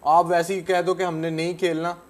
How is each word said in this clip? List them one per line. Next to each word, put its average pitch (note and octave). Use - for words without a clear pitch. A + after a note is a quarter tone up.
आप E3
वैसे E3+
ही F#3+
कह F3+
दो F3
कि F3+
हमने E3
नहीं E3
खेलना E3+